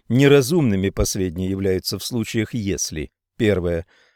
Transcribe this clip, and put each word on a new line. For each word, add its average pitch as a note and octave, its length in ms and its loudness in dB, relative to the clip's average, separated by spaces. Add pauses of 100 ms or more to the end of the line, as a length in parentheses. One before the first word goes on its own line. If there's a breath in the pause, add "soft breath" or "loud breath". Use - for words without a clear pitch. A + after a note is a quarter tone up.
Неразумными C3 800 4
последние F#2 600 -4
являются F#2+ 480 -2
в - 60 -12
случаях, A2+ 500 -4
если: F2+ 560 -6 (260)
первое. F2 500 0 (300 soft breath)